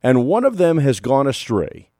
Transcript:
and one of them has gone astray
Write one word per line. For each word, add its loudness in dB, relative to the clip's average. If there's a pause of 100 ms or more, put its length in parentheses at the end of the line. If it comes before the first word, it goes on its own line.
and 2
one 0
of 0
them 2
has 0
gone 0
astray -6 (100)